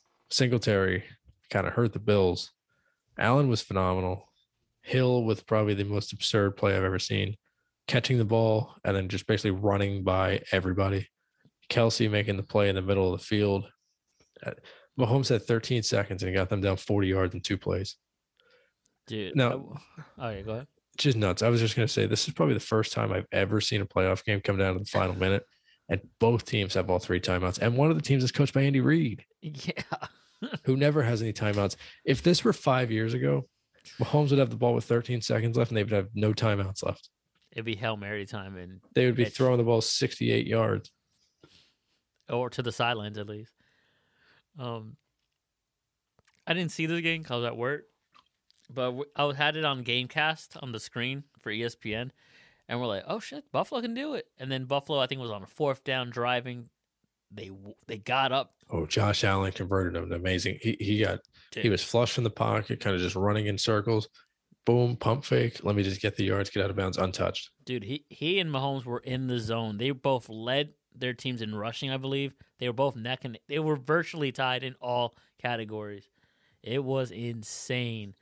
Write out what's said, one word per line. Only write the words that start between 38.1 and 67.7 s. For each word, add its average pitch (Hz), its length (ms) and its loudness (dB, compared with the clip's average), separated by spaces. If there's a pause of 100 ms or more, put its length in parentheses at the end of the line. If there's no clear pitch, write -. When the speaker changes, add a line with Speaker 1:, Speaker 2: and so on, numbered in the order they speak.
Speaker 2:
time, 98 320 -10
and 90 240 -16 (120)
Speaker 1:
They 127 120 4
would 123 100 4
be 117 80 2
Speaker 2:
Mitch 107 120 -2
Speaker 1:
throwing 127 220 4
the 120 60 4
ball 113 180 4
sixty-eight 117 640 0
yards. 107 440 0 (1400)
Speaker 2:
Or 123 200 -4
to 127 120 -6
the 120 100 -6
sidelines, 107 460 -2
at 101 100 -10
least. 107 240 -14 (1080)
Um, 117 380 -10 (1500)
I 170 60 0
didn't 175 180 -2
see 160 140 -4
this 165 160 -2
game 165 220 -2
'cause 139 80 -14
I 123 60 -2
was 120 80 -2
at 117 120 -4
work, 131 280 -4 (840)
but 127 160 -4
w-, 127 300 -6
I 143 180 0
had 151 240 0
it 156 80 -2
on 131 180 -2
Gamecast 127 800 -2
on 127 100 -10
the 110 80 -8
screen 131 440 -6 (160)
for - 120 -10
E 110 120 -4
S 117 120 -6
P 107 180 -8
N, 123 180 -6 (580)
and 120 100 -4
we're 123 80 -4
like, 98 200 -4
"Oh, 202 120 -6
shit, 277 320 -14
Buffalo 196 300 -4
can 233 120 -6
do 285 220 -6
it." 170 120 -10 (100)
And 131 140 -10
then 131 140 -4
Buffalo, 139 340 -2
I 127 80 2
think, 135 140 -6
was 117 100 -6
on 104 120 -10
a 92 40 -16
fourth 139 360 -2
down 131 260 -2
driving. 123 600 -4 (640)
They 101 160 -12
w-, 98 280 -16 (120)
they 117 100 -8
got 127 340 0
up. 135 240 -2 (140)
Speaker 1:
Oh, 82 160 -2
Josh 104 380 2
Allen 98 280 2
converted 92 440 0
him 85 160 -4
amazing. 92 500 -2
He, 113 180 0
he 104 200 2
got, 95 200 2 (340)
he 110 100 -2
Speaker 2:
Dude. 113 80 4
Speaker 1:
was - 120 2
flush 120 300 2
from 123 100 0
the 110 60 0
pocket, 107 500 -2
kinda 98 200 0
just 90 160 -2
running 104 320 2
in 101 100 -2
circles. 107 500 0 (580)
Boom, 120 300 4
pump 117 300 0
fake. 120 380 0
Let 101 120 2
me 101 80 4
just 98 180 -2
get 101 140 -2
the 104 100 0
yards, 98 240 0
get 98 140 -2
out 98 60 -2
of 95 60 -6
bounds, 95 220 -2
untouched. 92 520 -2 (160)
Speaker 2:
Dude, 123 180 -6